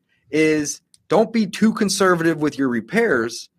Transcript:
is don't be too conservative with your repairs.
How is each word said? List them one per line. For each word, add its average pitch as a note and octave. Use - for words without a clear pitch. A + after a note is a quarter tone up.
is D#3
don't A3
be A3
too A3
conservative F3+
with D3
your C3+
repairs. A#2+